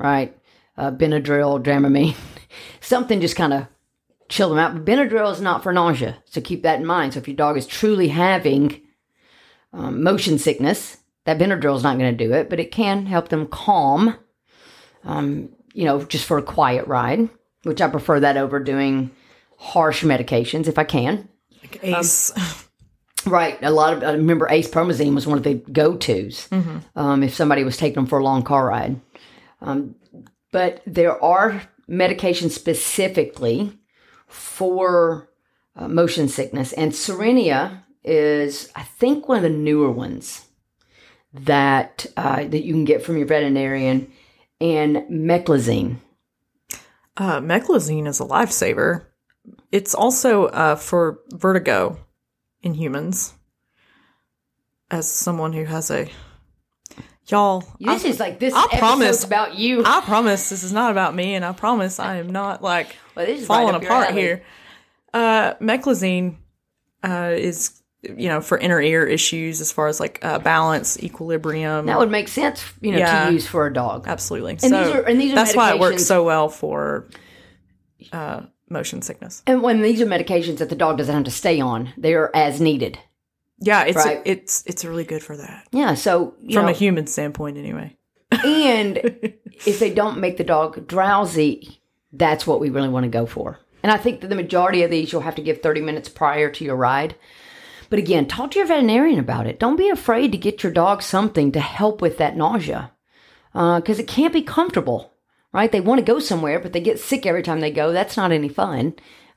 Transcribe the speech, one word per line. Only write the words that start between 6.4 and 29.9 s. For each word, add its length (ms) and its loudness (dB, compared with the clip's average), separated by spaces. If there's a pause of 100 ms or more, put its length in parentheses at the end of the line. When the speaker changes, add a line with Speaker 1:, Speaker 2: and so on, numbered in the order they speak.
Speaker 1:
keep 220 -8
that 160 2
in 40 -6
mind. 300 -2
So 60 -10
if 80 -12
your 80 -8
dog 200 2
is 100 -6
truly 420 2
having, 720 2 (920)
um, 300 -6
motion 360 2
sickness, 600 -2 (260)
that 140 0
Benadryl 380 2
is 60 -4
not 160 2
gonna 140 2
do 220 0
it, 160 2
but 100 -2
it 100 -6
can 360 0
help 220 0
them 200 -2
calm, 680 2 (880)
um, 440 -4 (260)
you 100 -4
know, 180 0
just 240 -6
for 120 0
a 40 -2
quiet 440 0
ride, 420 0 (360)
which 160 -2
I 80 4
prefer 320 0
that 160 4
over 240 -2
doing 500 0 (480)
harsh 460 0
medications 640 0
if 100 0
I 60 4
can. 440 -2 (340)
Speaker 2:
Like 200 -20
Ace. 540 0
Speaker 1:
Um, 960 -8
right. 300 2
A 80 2
lot 240 6
of, 80 -6
I 100 0
remember 360 2
Ace 220 2
Promazine 440 2
was 120 0
one 100 0
of 80 -2
the 100 0
go-tos, 960 -2
Speaker 2:
Mm-hmm. 300 -2 (200)
Speaker 1:
um, 240 2
if 120 0
somebody 300 2
was 120 -4
taking 200 -2
them 100 0
for 120 0
a 60 0
long 180 2
car 240 2
ride. 320 -2 (600)
Um, 360 -6 (540)